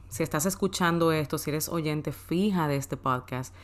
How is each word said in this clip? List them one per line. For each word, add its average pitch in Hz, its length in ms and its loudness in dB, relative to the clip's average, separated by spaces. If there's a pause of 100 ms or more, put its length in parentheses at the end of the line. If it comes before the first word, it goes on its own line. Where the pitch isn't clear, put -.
Si - 160 -2
estás 165 220 0
escuchando 175 640 2
esto, 156 260 0
si 147 120 -4
eres 151 180 -2
oyente 151 460 -2
fija 180 560 2
de 143 80 2
este 139 180 -4
podcast, 127 580 -4 (100)